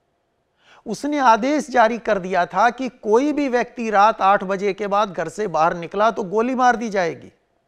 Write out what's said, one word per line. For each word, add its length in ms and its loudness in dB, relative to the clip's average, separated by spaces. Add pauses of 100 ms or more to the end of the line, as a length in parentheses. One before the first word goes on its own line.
(880)
उसने 320 -6
आदेश 520 2
जारी 280 2
कर 200 -2
दिया 280 -2
था 240 2
कि 180 -6
कोई 440 0
भी 160 -2
व्यक्ति 420 -4
रात 320 4
आठ 220 2
बजे 280 -2
के 140 -6
बाद 260 0
घर 160 -6
से 180 -8
बाहर 300 0
निकला 340 0
तो 140 -4
गोली 300 -2
मार 220 2
दी 140 -6
जाएगी। 420 -6 (360)